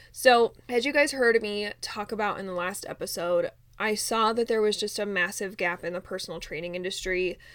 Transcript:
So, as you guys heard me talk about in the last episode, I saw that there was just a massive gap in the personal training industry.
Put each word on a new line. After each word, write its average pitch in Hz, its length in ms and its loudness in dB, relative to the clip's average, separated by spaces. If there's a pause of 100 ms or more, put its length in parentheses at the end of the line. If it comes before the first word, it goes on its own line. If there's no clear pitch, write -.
(160)
So, 233 380 6 (160)
as 240 160 2
you 285 80 0
guys 294 180 4
heard 233 300 4
me 208 300 -4 (100)
talk - 300 -8
about 208 280 -2
in 196 60 -8
the 185 80 -8
last 180 340 -6
episode, 175 640 -2 (300)
I 214 160 0
saw 226 380 2
that 233 140 0
there 220 140 2
was 214 160 2
just 208 220 -4
a 208 80 -2
massive 196 500 -2
gap 175 260 -2
in 175 100 -6
the 185 60 -6
personal 185 400 -8
training 175 360 -8
industry. 180 640 -2 (160)